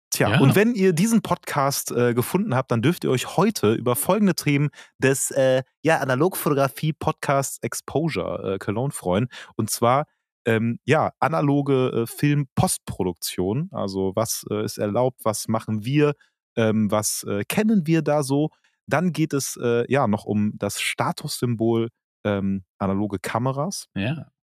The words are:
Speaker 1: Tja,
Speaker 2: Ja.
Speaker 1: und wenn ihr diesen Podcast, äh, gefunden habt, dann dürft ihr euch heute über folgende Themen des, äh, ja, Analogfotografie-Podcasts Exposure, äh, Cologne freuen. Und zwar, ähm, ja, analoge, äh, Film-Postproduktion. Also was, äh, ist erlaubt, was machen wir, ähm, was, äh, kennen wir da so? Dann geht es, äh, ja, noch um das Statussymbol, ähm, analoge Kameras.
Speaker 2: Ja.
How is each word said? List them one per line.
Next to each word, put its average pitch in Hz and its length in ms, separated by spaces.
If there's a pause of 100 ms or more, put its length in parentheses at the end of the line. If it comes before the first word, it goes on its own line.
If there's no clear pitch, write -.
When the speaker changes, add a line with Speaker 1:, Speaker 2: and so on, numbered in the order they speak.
(120)
Speaker 1:
Tja, - 180
Speaker 2:
Ja. 127 100
Speaker 1:
und 135 160
wenn 220 180
ihr 190 180
diesen 208 300
Podcast, - 720
äh, 120 200
gefunden 135 440
habt, 131 160
dann 117 100
dürft 151 220
ihr 147 60
euch - 260
heute 165 380
über 120 200
folgende 190 400
Themen 147 360 (280)
des, 135 320
äh, 131 320 (200)
ja, 160 180
Analogfotografie-Podcasts 139 1600
Exposure, 101 920
äh, 95 40
Cologne 117 320
freuen. 98 380 (260)
Und 107 160
zwar, 127 360 (400)
ähm, 117 380
ja, 123 360
analoge, 139 760
äh, 117 120
Film-Postproduktion. 135 1700
Also 95 440
was, - 340
äh, 107 140
ist 110 140
erlaubt, 113 440
was - 260
machen 110 360
wir, 147 300 (420)
ähm, 110 340
was, 107 340
äh, 104 240
kennen 214 380
wir 165 160
da 147 220
so? 143 260 (380)
Dann 165 240
geht 156 200
es, 139 300
äh, 120 300
ja, 131 160
noch 104 160
um 107 340
das 101 220
Statussymbol, 117 1120 (360)
ähm, 98 380 (140)
analoge 98 420
Kameras. 135 760
Speaker 2:
Ja. 123 340 (140)